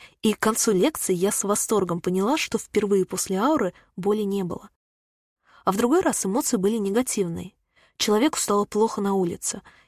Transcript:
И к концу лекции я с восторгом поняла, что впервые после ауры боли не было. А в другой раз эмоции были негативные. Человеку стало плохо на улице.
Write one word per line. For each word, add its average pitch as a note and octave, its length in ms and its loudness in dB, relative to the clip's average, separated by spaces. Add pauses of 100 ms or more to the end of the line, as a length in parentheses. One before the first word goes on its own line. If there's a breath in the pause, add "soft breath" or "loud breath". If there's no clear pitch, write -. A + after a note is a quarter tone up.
(200 loud breath)
И G#3+ 120 2
к - 60 -4
концу A3 340 2
лекции G3 420 2
я F#3 160 0
с - 140 -4
восторгом G3 560 0
поняла, F#3+ 360 0
что - 220 -2
впервые G3+ 460 0
после F#3 340 -4
ауры A#3+ 340 0 (240 soft breath)
боли G#3 260 0
не G3 200 -2
было. - 260 -8 (960 soft breath)
А F#3+ 80 0
в F#3+ 40 0
другой B3 240 4
раз D4 260 0
эмоции A#3 300 0
были G3+ 200 2
негативные. G3 800 -2 (440 soft breath)
Человеку A3+ 400 2
стало G3+ 260 0
плохо A3 360 0
на G3 140 0
улице. F#3+ 480 -2 (260 soft breath)